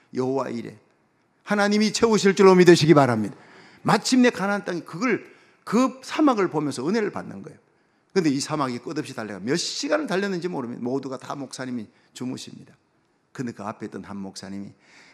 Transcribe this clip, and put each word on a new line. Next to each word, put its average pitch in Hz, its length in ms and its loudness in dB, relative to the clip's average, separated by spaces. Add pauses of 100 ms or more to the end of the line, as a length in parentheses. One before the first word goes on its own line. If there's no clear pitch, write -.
(140)
여호와 127 360 -2
이레 110 280 -10 (640)
하나님이 208 480 2
채우실 202 440 4
줄로 190 200 8
믿으시기 170 380 8
바랍니다. 123 420 4 (480)
마침내 247 460 4
가나안 202 360 -2
땅이 175 200 -8
그걸, 190 440 -4 (340)
그 247 380 0
사막을 240 480 0
보면서 143 380 -4
은혜를 208 240 -2
받는 98 320 -12
거예요. - 160 -20 (540)
근데 170 160 0
이 139 100 0
사막이 131 400 -4
끝없이 139 340 -10
달려가 107 260 -10
몇 127 180 -2
시간을 302 500 -4
달렸는지 180 400 -4
모르면 123 360 -8
모두가 131 340 -6
다 143 180 -12
목사님이 127 520 -10 (260)
주무십니다. - 600 -14 (580)
근데 120 200 -10
그 107 120 -14
앞에 110 240 -10
있던 98 180 -16
한 101 120 -14
목사님이 98 540 -14 (420)